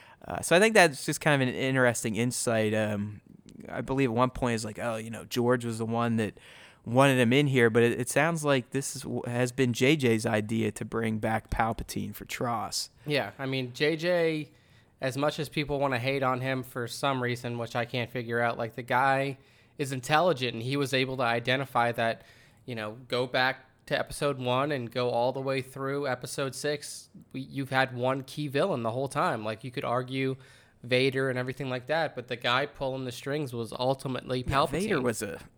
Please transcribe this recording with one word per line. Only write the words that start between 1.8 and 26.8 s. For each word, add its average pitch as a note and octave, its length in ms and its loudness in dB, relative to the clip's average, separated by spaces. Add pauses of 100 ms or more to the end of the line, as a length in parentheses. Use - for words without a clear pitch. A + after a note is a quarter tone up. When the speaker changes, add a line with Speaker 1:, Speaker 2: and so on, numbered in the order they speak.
Speaker 1:
insight. A2 600 0
Um, G#2 480 -2 (460)
I - 120 -8
believe C3 300 0
at A2 40 -2
one B2 160 4
point A#2+ 240 -2
it's A2 100 -4
like, G#2+ 160 -10
"Oh, A2+ 160 -4
you A2+ 140 -8
know, G#2+ 140 -10
George A#2+ 400 2
was A2+ 140 -4
the A2+ 80 -2
one A#2 300 0
that G#2 180 0 (500)
wanted C3 360 6
him A#2 120 6
in D3 140 6
here," B2 240 6
but A#2 140 6
it, A#2 160 2
it B2+ 80 -4
sounds D#3 360 2
like C3+ 260 0
this C3+ 260 -4
is, C3 100 -10 (220)
has A#2+ 240 0
been B2 200 2
J B2+ 220 4
J's A#2 320 2
idea A2 460 0
to - 120 -8
bring A2 340 -2
back A2 320 -2
Palpatine G#2+ 640 -2
for G2 120 -14
tross. A2+ 640 -4 (180)
Speaker 2:
Yeah, C3 320 0
I C3+ 80 -6
mean, C3 280 -4
J D3+ 200 2
J, E3 540 0 (520)
as C3 160 -2
much D3 220 0
as C#3+ 100 -4
people C#3+ 300 -2
wanna C3+ 220 0
hate C3+ 240 0
on B2+ 160 2
him C3 240 -2
for B2 240 -6
some C3+ 340 -2
reason, A#2+ 360 -2
which A#2 180 -6
I A#2 80 0
can't A#2+ 260 -4
figure A#2 300 -2
out, A#2 180 0
like, A#2 160 -4
the B2+ 80 -8
guy C3+ 560 2 (400)
is C3+ 140 -4
intelligent, C3+ 600 2
and A2+ 100 -6
he C3 140 -2
was C3+ 160 0
able C3 240 0
to C3 60 0
identify A#2+ 720 2
that, A2+ 300 0 (440)
you B2+ 80 -8
know, G#2+ 220 -8 (120)
go B2 180 0
back C3 380 0 (220)
to C#3+ 120 0
episode C#3+ 400 -2
one B2+ 320 0
and B2 200 -4
go B2 180 -2
all A#2+ 240 0
the C3+ 80 -4
way C3+ 220 -2
through C#3 440 -6
episode C3 480 -4
six. - 540 -6 (240)